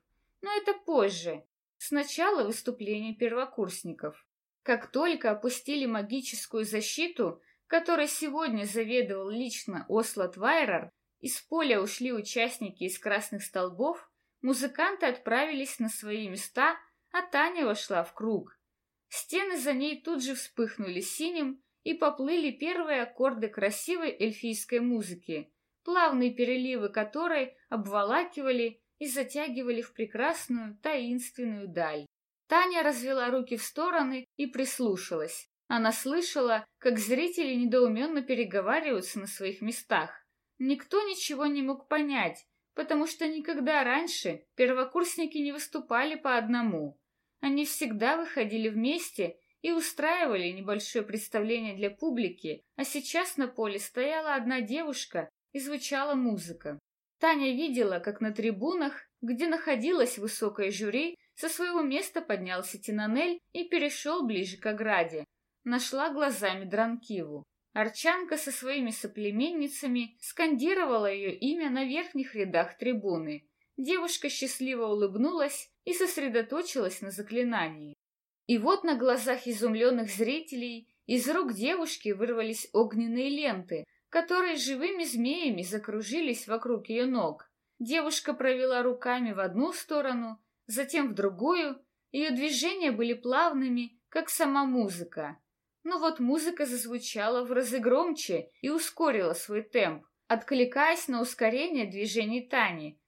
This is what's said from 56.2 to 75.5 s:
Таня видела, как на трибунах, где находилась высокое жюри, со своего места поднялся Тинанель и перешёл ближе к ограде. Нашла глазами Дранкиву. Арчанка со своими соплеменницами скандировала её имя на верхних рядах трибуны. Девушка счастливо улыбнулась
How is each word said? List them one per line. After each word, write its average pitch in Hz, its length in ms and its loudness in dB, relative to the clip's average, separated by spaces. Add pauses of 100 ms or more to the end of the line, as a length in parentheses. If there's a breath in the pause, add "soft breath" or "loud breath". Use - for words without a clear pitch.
Таня 294 320 4
видела, 240 480 2
как 208 220 -4
на 214 100 0
трибунах, 226 760 -2 (140)
где 247 260 0
находилась 311 720 2
высокое 208 540 -2
жюри, 220 460 -2 (200 loud breath)
со 320 120 -4
своего 349 320 0
места 302 400 -2
поднялся 185 580 -4
Тинанель 226 600 0 (140)
и 349 100 -4
перешёл 294 640 0
ближе 190 320 -2
к - 80 -12
ограде. 196 580 0 (400)
Нашла 254 460 0
глазами 208 560 0
Дранкиву. 196 800 -2 (300)
Арчанка 311 640 0
со 277 140 -4
своими 262 380 -2
соплеменницами 247 1300 -2
скандировала 302 840 2
её 196 240 0
имя 277 400 -2
на 262 160 0
верхних 277 480 -4
рядах 175 440 0
трибуны. 180 720 -2 (300)
Девушка 339 520 -2
счастливо 254 580 -2
улыбнулась 220 840 0 (140)